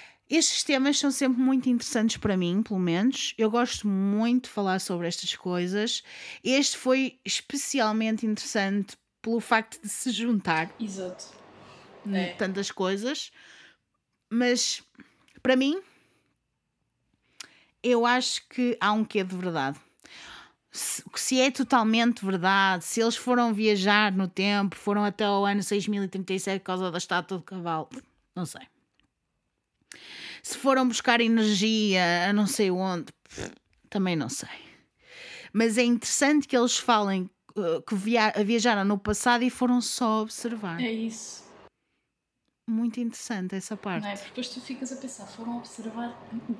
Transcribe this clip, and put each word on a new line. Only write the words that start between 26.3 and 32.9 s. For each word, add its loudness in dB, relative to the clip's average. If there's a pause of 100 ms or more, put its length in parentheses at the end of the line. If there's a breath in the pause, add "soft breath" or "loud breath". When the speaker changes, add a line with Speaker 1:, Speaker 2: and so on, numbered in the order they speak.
Speaker 1:
e 0
sete -4
por -20
causa -2
da -4
estátua -4
de -14
cavalo, -6 (480)
não -4
sei. -12 (1800 loud breath)
Se -10
foram 4
buscar 2
energia 4
a 2
não 4
sei 2
onde, -2 (180)